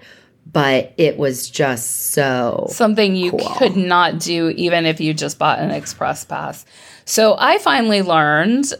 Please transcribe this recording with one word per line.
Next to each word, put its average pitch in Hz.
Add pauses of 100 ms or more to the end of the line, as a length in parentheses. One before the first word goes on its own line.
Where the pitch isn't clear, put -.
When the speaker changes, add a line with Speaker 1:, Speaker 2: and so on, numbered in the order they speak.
(520)
Speaker 1:
but 139
it 156
was 135
just -
so 127
Speaker 2:
Something 208
you 180
Speaker 1:
cool. -
Speaker 2:
could 196
not 175
do 165
even 170
if 160
you 156
just 143
bought 147
an -
express 147
pass. 143 (400)
So 214
I 330
finally 226
learned 175